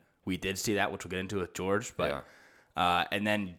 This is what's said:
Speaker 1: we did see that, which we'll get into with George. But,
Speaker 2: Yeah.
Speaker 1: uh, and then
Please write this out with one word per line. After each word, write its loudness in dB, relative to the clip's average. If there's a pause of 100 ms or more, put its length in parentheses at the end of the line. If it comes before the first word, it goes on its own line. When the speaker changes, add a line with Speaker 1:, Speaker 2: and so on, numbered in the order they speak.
(260)
Speaker 1:
we 0
did -2
see 2
that, 2
which -6
we'll -10
get -2
into -2
with -4
George. 0
But, 0
Speaker 2:
Yeah. -4 (800)
Speaker 1:
uh, 0
and 0
then 0